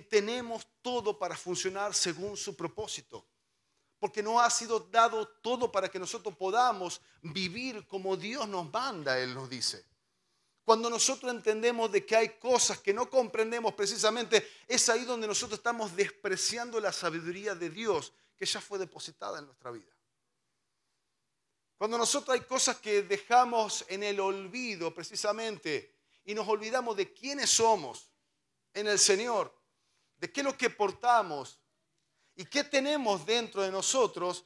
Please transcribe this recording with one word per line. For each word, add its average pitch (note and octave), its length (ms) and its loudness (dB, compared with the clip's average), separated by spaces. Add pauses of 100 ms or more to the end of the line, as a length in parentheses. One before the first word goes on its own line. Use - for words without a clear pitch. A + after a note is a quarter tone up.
tenemos A3+ 560 0 (160)
todo A3+ 380 -2
para E3+ 180 -4
funcionar F#3 560 -4
según F3+ 420 -2
su G3 200 -8
propósito. D#3+ 720 -10 (720)
Porque G#3 240 -2
nos A3+ 180 4
ha A#3 80 8
sido A3+ 300 0
dado A3 480 4
todo A#3+ 440 -2
para F#3+ 160 0
que F#3 120 -6
nosotros F#3 360 -8
podamos F#3+ 640 2 (220)
vivir F#3+ 640 -6
como F#3+ 320 -2
Dios A3 300 -4
nos F3 240 -4
manda, E3+ 480 0
Él B2+ 160 -2
nos C3 140 -10
dice. A2+ 360 -6 (800)
Cuando A3+ 260 4
nosotros B3 420 0
entendemos A3+ 600 0
de G3 140 0
que A3 100 2
hay A3 140 4 (100)
cosas A3+ 400 2
que G3 140 2
no B3 160 -2
comprendemos A3+ 640 0
precisamente, G#3+ 760 2 (180)
es A#3+ 220 4
ahí A#3 160 2
donde A#3 220 -4
nosotros G#3 320 -4
estamos A3 360 -2
despreciando G#3+ 840 -2
la G3 120 0
sabiduría F3 600 -4
de E3+ 160 -6
Dios F3+ 440 -2 (220)
que F#3+ 120 -6
ya G#3 120 -2
fue G3+ 200 -8
depositada F3 600 -10
en D3 60 -14
nuestra B2+ 260 -18
vida. A2+ 200 -16 (1900)
Cuando A3 200 0
nosotros A#3 360 0
hay B3 80 2
cosas B3+ 360 0
que G#3 260 0
dejamos A3+ 840 2
en G3 160 -6
el G3+ 160 -2
olvido G3 760 -4
precisamente G#3 1000 -4 (300)
y G#3 100 -6
nos G#3+ 100 -4
olvidamos A3 520 -2
de F#3+ 160 -2
quiénes C4+ 360 -4
somos G3+ 640 2 (600)
en G#3 140 -4
el G3+ 120 4
Señor, G3+ 580 2 (600)
de - 120 -8
qué C#4 120 -4
es C#4 40 0
lo C4+ 120 -2
que B3 120 2
portamos F#3+ 880 0 (800)
y F#3 80 -10
qué C#4 220 -2
tenemos C4+ 600 0
dentro A3 360 0
de F#3+ 100 0
nosotros, F3+ 760 0